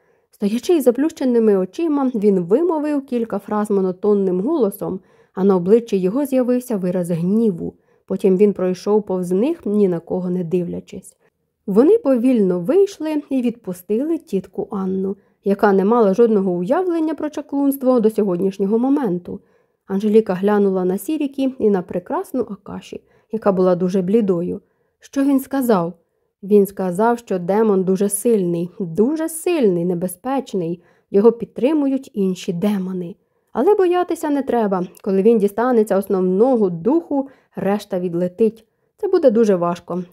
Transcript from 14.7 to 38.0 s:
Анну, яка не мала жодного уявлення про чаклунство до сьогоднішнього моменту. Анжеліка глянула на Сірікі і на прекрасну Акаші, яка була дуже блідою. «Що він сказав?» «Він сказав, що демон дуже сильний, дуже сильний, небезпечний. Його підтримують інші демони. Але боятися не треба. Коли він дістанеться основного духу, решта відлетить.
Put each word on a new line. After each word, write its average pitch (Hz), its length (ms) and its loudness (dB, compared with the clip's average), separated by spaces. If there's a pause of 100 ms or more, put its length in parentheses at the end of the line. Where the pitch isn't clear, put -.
Анну, 190 440 -4 (280)
яка 196 300 2
не 190 120 2
мала 214 280 4
жодного 208 380 2
уявлення 311 640 -2
про 302 160 -6
чаклунство 277 720 -2
до 214 100 2
сьогоднішнього 196 680 -2
моменту. 202 600 -2 (480)
Анжеліка 208 460 2
глянула 196 520 2
на 185 120 -2
Сірікі 269 640 -4
і 214 100 2
на 190 120 0
прекрасну 254 600 -6
Акаші, - 600 -12 (300)
яка 214 200 0
була 185 240 2
дуже 180 260 -2
блідою. 185 600 0 (380)
«Що - 240 -4
він 277 160 2
сказав?» 233 540 0 (500)
«Він 202 220 6
сказав, 196 540 0
що 190 200 -6
демон 190 440 2
дуже 190 260 0
сильний, 175 680 -2
дуже 226 500 -2
сильний, 233 560 0
небезпечний. 180 960 -6 (280)
Його 214 200 6
підтримують 269 840 -2
інші 190 400 -4
демони. 185 600 -4 (380)
Але 370 220 2
боятися 349 540 0
не 285 140 0
треба. 202 440 0 (140)
Коли 190 200 0
він 226 160 6
дістанеться 214 600 2
основного 196 720 2
духу, 269 600 -2 (260)
решта 196 440 -4
відлетить. 180 640 -2 (320)